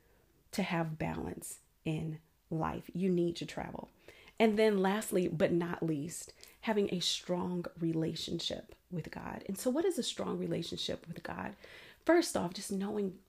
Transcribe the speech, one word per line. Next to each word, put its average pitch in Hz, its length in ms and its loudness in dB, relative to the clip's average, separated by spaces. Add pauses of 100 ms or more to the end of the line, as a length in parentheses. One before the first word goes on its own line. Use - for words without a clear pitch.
(520)
to 202 100 0
have 165 360 0
balance - 600 -4 (260)
in 160 340 -2 (320)
life. 160 340 -2 (100)
You 185 160 2
need 175 260 4
to 160 100 -6
travel. - 440 -8 (500)
And 220 180 6
then 214 220 6
lastly, 190 480 2
but 170 240 4
not 175 300 0
least, 160 500 -2 (300)
having 208 280 2
a 180 100 0
strong 180 640 0 (120)
relationship 165 960 -2 (160)
with 160 200 -4
God. - 360 -8
And 196 120 -4
so - 100 0
what 294 160 2
is 359 140 2
a 226 40 -2
strong 185 360 -2
relationship 170 680 -4
with 165 160 -10
God? - 340 -6 (500)
First 330 320 6
off, 185 160 0
just 202 180 -6
knowing 196 420 -2 (140)